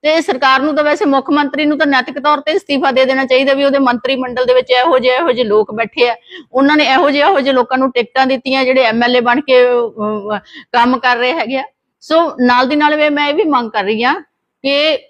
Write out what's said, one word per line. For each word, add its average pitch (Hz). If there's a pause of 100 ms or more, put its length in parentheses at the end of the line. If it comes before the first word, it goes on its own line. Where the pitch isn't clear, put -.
ਤੇ 311
ਇਹ 330
ਸਰਕਾਰ 262
ਨੂੰ 285
ਤਾਂ 302
ਵੈਸੇ 294
ਮੁੱਖ 269
ਮੰਤਰੀ 285
ਨੂੰ 294
ਤਾਂ 311
ਨੈਤਿਕ 269
ਤੌਰ 285
ਤੇ 311
ਅਸਤੀਫਾ 277
ਦੇ 254
ਦੇਣਾ 262
ਚਾਹੀਦਾ 269
ਵੀ 277
ਉਹਦੇ 277
ਮੰਤਰੀ 254
ਮੰਡਲ 254
ਦੇ 247
ਵਿੱਚ 254
ਇਹੋ 254
ਜਿਹੇ, 247
ਇਹੋ 294
ਜਿਹੇ 226
ਲੋਕ 214
ਬੈਠੇ 233
ਆ, 226 (360)
ਉਹਨਾਂ 277
ਨੇ 302
ਇਹੋ 262
ਜਿਹੇ, 285
ਇਹੋ 320
ਜਿਹੇ 269
ਲੋਕਾਂ 254
ਨੂੰ 262
ਟਿਕਟਾਂ 247
ਦਿੱਤੀਆਂ 262
ਜਿਹੜੇ 262
ਐਮ 226
ਐਲ 247
ਏ 254
ਬਣ 240
ਕੇ, 254
ਅਹ, 214 (340)
ਕੰਮ 240
ਕਰ 247
ਰਹੇ 247
ਹੈਗੇ 262
ਆ। 269 (380)
ਸੋ 320
ਨਾਲ 247
ਦੀ 294
ਨਾਲ 302
ਵੀ 302
ਮੈਂ 285
ਇਹ 285
ਵੀ 403
ਮੰਗ 247
ਕਰ 208
ਰਹੀ 220
ਹਾਂ 311 (420)
ਕਿ 285 (120)